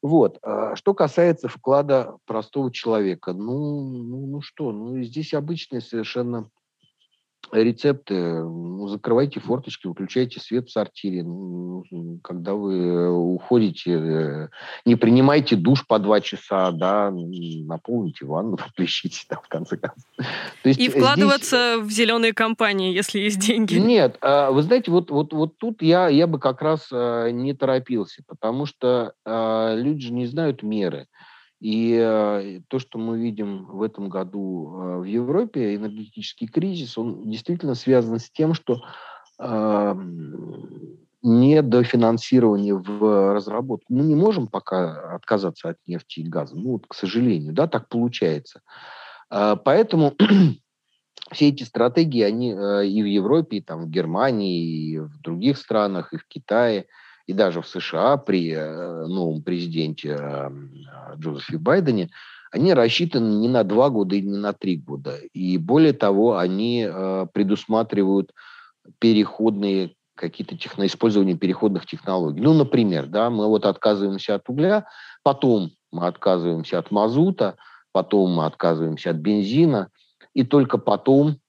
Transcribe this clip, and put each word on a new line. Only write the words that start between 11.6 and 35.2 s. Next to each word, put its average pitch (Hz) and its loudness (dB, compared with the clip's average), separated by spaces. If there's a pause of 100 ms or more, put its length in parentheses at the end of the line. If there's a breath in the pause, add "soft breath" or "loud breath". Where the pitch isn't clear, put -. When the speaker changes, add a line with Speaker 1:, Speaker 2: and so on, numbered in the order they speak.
Speaker 1:
когда 90 -6
вы 90 0
уходите, 90 0
э, 78 -2 (360 loud breath)
не 117 6
принимайте 127 4
душ 113 2
по 110 4
два 104 4
часа, 92 -2
да, 98 0
наполните 85 -8
ванну, 90 -4
<laughs> - -10
поплещите - -6
там, - -10
в - -20
конце 165 -8
концов. - -12 (580 loud breath)
То 131 4
есть 135 4
Speaker 2:
И 247 2
Speaker 1:
здесь - -4
Speaker 2:
вкладываться 247 4
в 214 -6
зелёные 226 2
компании, 208 0
если 202 -2
есть 202 -2
деньги. 208 0
Speaker 1:
Нет, 185 4
а, 139 4
вы 135 4
знаете, 220 2
вот, 175 2
вот, 151 -2
вот 156 -2
тут 226 -6
я, 170 4
я 151 6
бы 160 -2
как 131 -2
раз, 156 -2
а, 120 -2
не 127 -4
торопился, 127 -2
потому 127 -4
что, 123 -2 (140)
а, 110 -2
люди 135 -2
же 117 -8
не 123 -4
знают 143 -4
меры. 98 -4 (560 soft breath)
И, 113 0
э, 104 0
то, 131 -4
что 123 -14
мы 113 -4
видим 104 -6
в 98 -8
этом 104 -6
году, 92 -8
э, 90 -8
в 90 -8
Европе, 120 -2